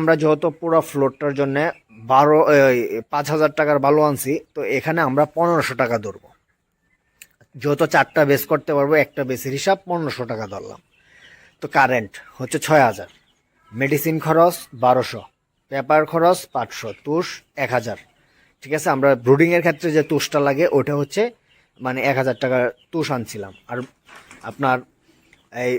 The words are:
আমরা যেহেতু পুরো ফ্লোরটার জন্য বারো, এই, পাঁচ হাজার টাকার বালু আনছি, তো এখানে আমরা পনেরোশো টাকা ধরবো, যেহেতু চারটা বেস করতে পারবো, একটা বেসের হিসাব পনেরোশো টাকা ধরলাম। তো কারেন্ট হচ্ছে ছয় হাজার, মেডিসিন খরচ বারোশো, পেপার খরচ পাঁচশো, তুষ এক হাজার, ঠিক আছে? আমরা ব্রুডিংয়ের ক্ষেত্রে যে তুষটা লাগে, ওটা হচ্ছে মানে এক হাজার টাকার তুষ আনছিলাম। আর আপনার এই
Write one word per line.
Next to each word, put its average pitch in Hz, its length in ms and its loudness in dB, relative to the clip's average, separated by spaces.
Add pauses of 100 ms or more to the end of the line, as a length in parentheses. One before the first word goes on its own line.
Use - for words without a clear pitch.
আমরা 160 220 4
যেহেতু 156 260 2 (120)
পুরো 165 180 2 (100)
ফ্লোরটার 139 520 -2
জন্য 139 160 0 (560)
বারো, 147 260 6 (140)
এই, 135 260 6 (340)
পাঁচ 147 220 -4
হাজার 151 240 2
টাকার 147 260 2
বালু 151 240 4
আনছি, 135 240 -4 (220)
তো 117 60 -12 (160)
এখানে 160 320 -2
আমরা 139 160 2 (120)
পনেরোশো 165 460 0
টাকা 117 140 0 (100)
ধরবো, 95 220 -14 (1300)
যেহেতু 143 240 0 (100)
চারটা 151 360 2
বেস 143 120 2 (100)
করতে 151 260 -2
পারবো, 139 160 2 (100)
একটা - 240 -6
বেসের 127 300 -6
হিসাব 190 200 0 (100)
পনেরোশো 156 440 -6
টাকা 110 200 -8
ধরলাম। 101 280 -14 (800)
তো 139 60 -10 (100)
কারেন্ট 127 360 0 (260)
হচ্ছে 127 280 -6
ছয় 151 220 6
হাজার, - 200 -8 (640)
মেডিসিন 143 520 -2
খরচ 165 320 2 (280)
বারোশো, 123 380 0 (480)
পেপার 139 320 2 (100)
খরচ 170 260 2 (160)
পাঁচশো, 117 340 -8 (160)
তুষ 165 220 -4 (380)
এক 117 120 -4
হাজার, 113 220 -6 (640)
ঠিক 135 160 -14
আছে? 151 160 -6
আমরা 135 160 2 (140)
ব্রুডিংয়ের 165 420 4
ক্ষেত্রে 165 300 -2
যে 156 140 4
তুষটা 151 360 -2
লাগে, 143 180 0 (140)
ওটা 151 220 -2
হচ্ছে 143 220 -4 (580)
মানে 127 180 -6 (120)
এক 131 100 0
হাজার 127 220 -2
টাকার 127 220 0 (280)
তুষ 160 140 -4 (100)
আনছিলাম। 104 360 -10 (180)
আর 120 80 -8 (720)
আপনার 127 260 0 (760)
এই 123 260 -4